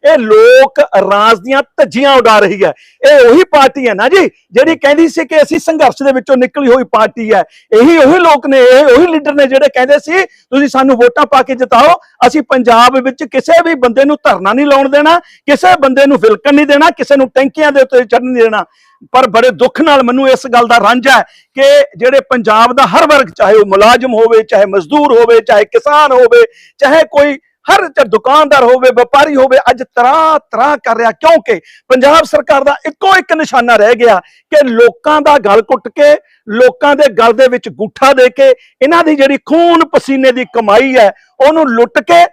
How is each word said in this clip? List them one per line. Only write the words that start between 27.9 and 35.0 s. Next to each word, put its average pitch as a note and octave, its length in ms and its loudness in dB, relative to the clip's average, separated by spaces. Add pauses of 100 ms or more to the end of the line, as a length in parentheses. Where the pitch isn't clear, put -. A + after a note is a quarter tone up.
ਦੁਕਾਨਦਾਰ C4+ 560 0
ਹੋਵੇ, B3+ 280 2
ਵਪਾਰੀ C#4 440 0
ਹੋਵੇ, C4 220 0
ਅੱਜ B3 260 -2
ਤਰਾਹ D4+ 560 -2
ਤਰਾਹ C4 380 -4
ਕਰ A#3 200 -6
ਰਿਹਾ, A#3 140 -2
ਕਿਉਂਕਿ D4 500 0 (260)
ਪੰਜਾਬ C#4 360 2
ਸਰਕਾਰ D4 400 -2
ਦਾ C#4 120 -2 (120)
ਇੱਕੋ F#4+ 300 -2
ਇੱਕ F#4 160 -4
ਨਿਸ਼ਾਨਾ B3+ 420 -2
ਰਹਿ G#3+ 200 2
ਗਿਆ A3 240 0
ਕਿ - 480 -2
ਲੋਕਾਂ A3+ 540 0